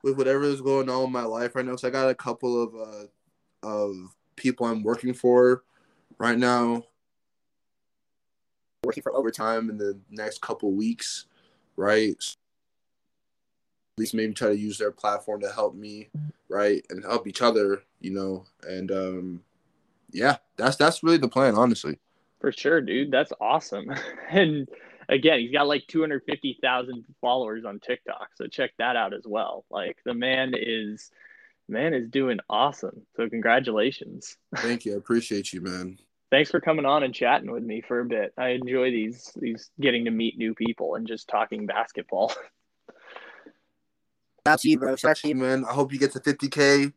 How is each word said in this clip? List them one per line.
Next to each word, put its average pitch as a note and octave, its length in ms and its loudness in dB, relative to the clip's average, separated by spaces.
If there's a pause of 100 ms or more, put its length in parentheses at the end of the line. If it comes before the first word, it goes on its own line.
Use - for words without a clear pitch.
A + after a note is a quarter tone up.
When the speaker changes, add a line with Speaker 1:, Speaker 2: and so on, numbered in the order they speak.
Speaker 1:
with C#3 140 2
whatever C#3 260 4
is C#3 180 0
going C3+ 280 2
on C3 160 0
in B2+ 60 -4
my B2 120 -2
life A#2 320 -2
right B2+ 100 -2
now. B2+ 100 -6
So B2+ 120 -4
I B2+ 40 0
got C3 180 2
a B2 60 2
couple A#2+ 480 -2
of, A2+ 120 -6
uh, G#2+ 920 -16
of G2+ 480 -4 (200)
people B2+ 300 0
I'm A2+ 180 -2
working A#2+ 300 -2
for B2 500 6 (540)
right A#2 200 2
now, A#2+ 460 2 (2000)
working C3+ 200 -2
for C3 100 -4
overtime A2+ 560 0
in G#2+ 80 -8
the G2+ 220 -4 (100)
next G#2+ 320 -8
couple G#2 300 -2
weeks, A2 540 -2 (500)
right? G#2 420 2
At - 1800 -20
least A2 160 -2
maybe A2 180 0
try A#2 140 -2
to G#2 100 4
use G#2 220 -4
their G#2 120 0
platform G#2 500 -4
to G2+ 100 -4
help G#2 240 -2
me, G#2 340 -16 (400)
right, G#2 400 2
and A2+ 140 -12
help G#2 240 -2
each G2+ 160 -4
other, G#2 400 2 (160)
you F#2 120 -8
know. F#2+ 340 -6 (180)
And, F#2 280 -8
um, F#2 520 -6 (680)
yeah, B2+ 260 0 (180)
that's, A#2 220 2
that's D#3+ 260 4
really E3 140 6
the C3+ 100 2
plan, C3 260 4
honestly. A2 460 2 (400)
Speaker 2:
For C3+ 120 0
sure, D3+ 300 2
dude. B2+ 300 -2
That's C3+ 280 2
awesome. B2 520 -2 (200)
<laughs> - 180 -14
And D#3 380 2 (440)
again, C#3+ 280 4
he's A#2+ 120 -4
got, D3 160 2
like, C#3+ 200 0
two D#3+ 140 0
hundred D3 240 -2
fifty C#3 360 -6
thousand B2+ 440 -2 (140)
followers A#2+ 460 -2
on G#2 140 -10
TikTok, - 560 -8
so B2 120 -10
check B2+ 320 -4
that A#2+ 160 0
out G2+ 180 -2
as - 140 -12
well. G#2+ 420 -6
Like, F2+ 360 -6
the B2 80 -4
man C3 420 0
is, A2 560 -6 (560)
man C#3 260 -2
is A#2 160 -2
doing B2+ 300 0 (100)
awesome. - 560 -2 (100)
So A#2 140 -2
congratulations. A#2 1160 0
<laughs> - 120 -10
Speaker 1:
Thank A#2 280 -2
you. G#2+ 80 -4
I G2+ 40 -4
appreciate A#2 560 -2
you, F2+ 80 -8
man. F#2 380 -8 (320)
Speaker 2:
Thanks D3 180 4
for E3+ 120 0
coming D#3 240 0
on C#3+ 180 4
and B2+ 100 -2
chatting B2 380 2
with A#2 120 -6
me A2 180 -8
for A#2+ 180 -4
a A#2+ 60 -4
bit. A2 320 -2
I B2+ 120 -2
enjoy B2+ 400 0
these, A#2 460 -4
these A#2 340 -8 (120)
getting A#2+ 240 2
to A2+ 60 -2
meet A2+ 260 -2
new A2+ 180 -4
people A2+ 400 -4
and A2+ 100 -6
just A2 220 -10
talking G#2+ 380 -2
basketball. G2+ 720 -2
<laughs> - 60 -14 (2000)
Speaker 3:
That's D#3 180 6
you, D#3 160 6
bro. C3 160 0
Speaker 1:
Thank - 300 2
you, D3 100 0
man. C3 300 2
I A#2 80 -4
hope C3+ 200 2
you C3 60 -6
get C#3 140 4
to B2+ 60 -8
fifty C#3 280 0
K C#3+ 500 6